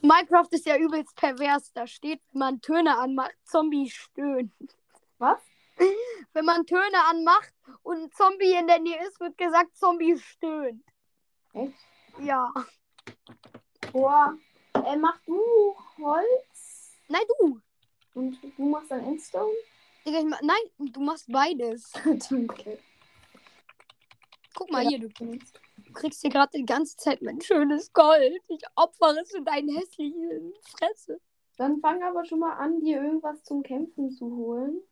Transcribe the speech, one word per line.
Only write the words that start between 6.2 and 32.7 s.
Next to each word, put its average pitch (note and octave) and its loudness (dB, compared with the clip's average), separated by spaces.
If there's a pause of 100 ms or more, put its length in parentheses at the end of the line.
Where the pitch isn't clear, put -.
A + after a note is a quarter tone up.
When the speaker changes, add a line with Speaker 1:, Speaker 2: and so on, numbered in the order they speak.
Speaker 1:
Wenn D#4 -2
man E4+ 2
Töne F#4 2
anmacht E4+ 2 (300)
und E4+ -8
ein D#4 -16
Zombie F#4+ 4
in F4 2
der E4+ 6
Nähe E4 -4
ist, - -16
wird F4 -10
gesagt, F4 0
Zombie E4+ 2
stöhnt. C#4 -8 (680)
Speaker 2:
Echt? C4+ -8 (480)
Speaker 1:
Ja. C4 -2 (1400)
Speaker 2:
Boah. C#4+ 4 (360)
Äh, C#4 -2
mach D#4+ 0
du G#4 2 (220)
Holz? F4+ -4 (120)
Speaker 1:
Nein, E4+ 0 (180)
du. C#4+ 2 (540)
Speaker 2:
Und C4 -8 (200)
du C#4 -2
machst D4+ -4
dann B3+ -6
Endstone? D#4 -6 (520)
Speaker 1:
Digga, D#4 -2
ich D#4 -2
ma-, D4+ -4
nein, D4+ 0
du C4+ -10
machst D4 -6
beides. B3 -2
Speaker 2:
<laughs> - -2
Danke. A3+ -6 (1800)
Speaker 1:
Guck F#4 -10
mal C4 0
Speaker 2:
Ja. D4 2
Speaker 1:
hier, C#4 -2
du, A3 -12
du - -18
kriegst - -8
hier D4 -2
gerade C#4 2
die C4+ -6
ganze C#4+ -4
Zeit - -4
mein A3+ -10
schönes D4+ 0
Gold. D#4 6
Ich D#4+ -10 (140)
opfere D#4+ 2
es F4 -12
für G4 -8
deine C#4+ -4
hässliche E4 -8 (120)
Fresse. - -8 (340)
Speaker 2:
Dann C#4+ -2
fang E4 -2
aber F4 -6
schon E4 -6
mal E4 -4
an, D#4+ -4